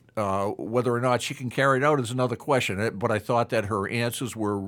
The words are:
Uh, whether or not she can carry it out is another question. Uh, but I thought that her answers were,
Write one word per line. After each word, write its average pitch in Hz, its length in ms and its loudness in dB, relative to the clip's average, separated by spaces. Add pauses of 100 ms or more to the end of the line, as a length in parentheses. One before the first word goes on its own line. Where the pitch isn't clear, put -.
(160)
Uh, 98 340 0
whether 120 440 0
or 120 60 0
not 123 200 2
she - 140 -6
can 123 160 -8
carry 135 280 4
it 131 60 2
out 151 140 4
is 117 140 -2
another 127 240 0
question. 123 440 0
Uh, 113 100 0
but 113 200 -2
I 107 80 2
thought 117 300 0
that 113 160 0
her 101 240 -2
answers 117 480 -4
were, 104 320 -2